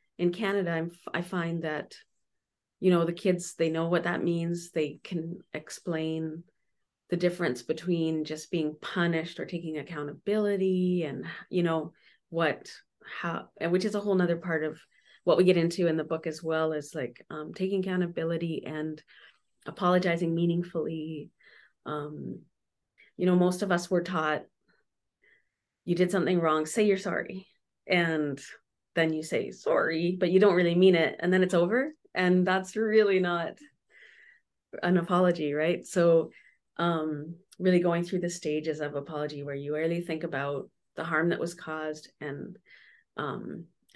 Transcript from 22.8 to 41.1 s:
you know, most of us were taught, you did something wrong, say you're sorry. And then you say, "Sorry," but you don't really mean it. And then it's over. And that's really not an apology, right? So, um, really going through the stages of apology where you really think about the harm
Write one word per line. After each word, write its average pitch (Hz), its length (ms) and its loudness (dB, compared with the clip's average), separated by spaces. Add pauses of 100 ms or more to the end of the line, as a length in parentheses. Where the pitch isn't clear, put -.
you 180 100 0
know, 180 100 6
most 180 260 2
of 185 100 0
us 180 180 -2
were 175 120 2
taught, 156 420 -2 (1400)
you 175 100 0
did 175 160 2
something 180 300 2
wrong, 156 260 2
say 214 180 0
you're 196 140 4
sorry. - 480 -6 (400)
And 160 520 0 (560)
then 160 200 2
you 156 80 -4
say, - 280 -2
"Sorry," 175 680 0
but 180 120 2
you 185 100 6
don't 196 140 8
really 170 200 4
mean 185 200 8
it. 160 260 2
And 180 120 2
then 185 100 6
it's 185 120 0
over. 226 400 2 (200)
And 180 320 4
that's 185 300 0
really 214 440 4
not 175 380 -2 (1200)
an 180 160 4
apology, 175 560 2
right? 160 320 0
So, 170 440 4 (460)
um, 160 600 -2 (220)
really 180 220 4
going 175 240 2
through 180 160 -4
the 175 100 -2
stages 151 500 -4
of 147 140 -6
apology 147 480 -6
where 143 120 -8
you 143 200 -6
really 165 280 -2
think 165 220 -6
about 143 460 -6 (260)
the 160 80 -6
harm 165 260 0